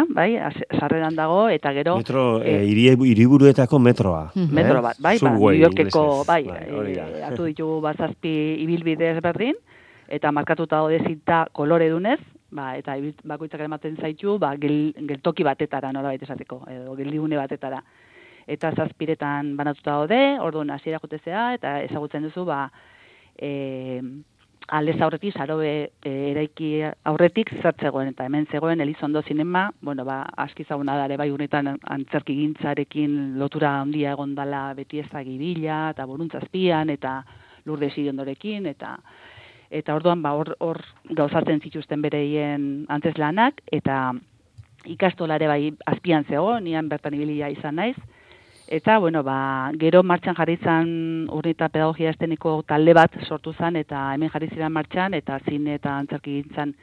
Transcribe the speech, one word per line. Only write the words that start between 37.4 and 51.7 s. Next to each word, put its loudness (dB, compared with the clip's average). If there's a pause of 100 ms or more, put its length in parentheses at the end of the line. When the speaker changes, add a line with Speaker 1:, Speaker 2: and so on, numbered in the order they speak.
Speaker 1:
Lourdes -4
Iriondorekin, -6
eta, -10 (720)
eta -4
orduan, 2
ba, -2
hor, -4
hor -4 (280)
gauzatzen 0
zituzten -8
bereien -2
antzeslanak, 0 (100)
eta 0 (720)
ikastola -2
ere 0
bai 2 (240)
azpian 2
zegoen, 0
nian -4
bertan -6
ibilia -4
izan -8
naiz, -2 (720)
eta, 2
bueno, 2
ba, -2
gero 8
martxan 0
jarri 0
zan 0
Urnieta -2
Pedagogia 0